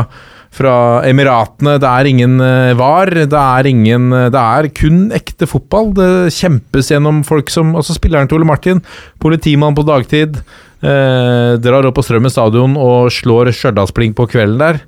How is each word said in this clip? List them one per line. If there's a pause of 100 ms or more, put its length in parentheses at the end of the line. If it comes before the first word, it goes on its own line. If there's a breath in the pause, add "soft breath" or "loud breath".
(500 loud breath)
fra (320)
Emiratene,
det
er
ingen,
eh,
var,
det
er
ingen,
eh,
det
er
kun (100)
ekte
fotball.
Det (240)
kjempes
gjennom
folk
som,
altså
spilleren
til
Ole
Martin, (400 loud breath)
politimann
på
dagtid, (440 loud breath)
eh,
drar
opp
på
Strømmen
stadion
og
slår
Stjørdalsblink
på
kvelden
der.